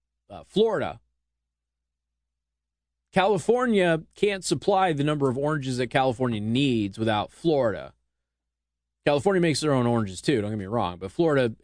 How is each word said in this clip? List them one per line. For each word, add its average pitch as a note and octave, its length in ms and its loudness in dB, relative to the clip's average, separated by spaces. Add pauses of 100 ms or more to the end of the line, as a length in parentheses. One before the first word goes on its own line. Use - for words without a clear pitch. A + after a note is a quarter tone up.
(280)
uh, E2+ 180 -18
Florida, F3+ 540 0 (2000)
California G3 880 2 (120)
can't G3 300 -2
supply F#3 480 0
the C#3 120 -2
number D3 240 0
of B2 80 -2
oranges C#3 420 -2
that B2 100 -2
California B2 520 0
needs A2+ 580 0
without G#2+ 340 -2
Florida. A2+ 600 -2 (1120)
California F3 360 2
makes D#3+ 200 0
their D3+ 120 0
own B2 140 2
oranges A2 340 -2
too, C3 200 0
don't G#2 100 -4
get A2 80 -6
me F#2+ 80 -8
wrong, F#2+ 320 -2
but F#2+ 120 -10
Florida, C#3 540 0